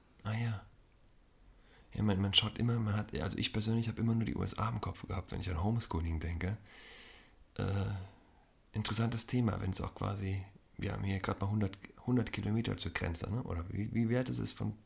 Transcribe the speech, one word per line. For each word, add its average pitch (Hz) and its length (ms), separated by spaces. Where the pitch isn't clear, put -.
Ah 107 100
ja. 113 280
Ja, 107 100
man, 101 180
man 98 120
schaut - 240
immer, 117 220
man 107 160
hat, 104 240
also 82 180
ich - 160
persönlich 110 340
hab - 120
immer 113 160
nur 110 100
die - 100
U - 80
S 95 140
A 107 120
im 117 120
Kopf - 260
gehabt, 92 240
wenn 95 100
ich 92 80
an 85 140
Homeschooling 85 560
denke. 87 380
Äh, 98 300
interessantes 113 560
Thema, 113 340
wenn's - 200
auch - 120
quasi, 98 480
wir 101 160
haben 101 100
hier 98 160
grad - 220
mal 101 100
hundert, 104 260
hundert 123 260
Kilometer 104 460
zur - 160
Grenze, - 360
ne? 113 140
Oder 85 260
wie, 107 240
wie 113 160
weit 123 200
ist 120 100
es 107 140
von, 107 200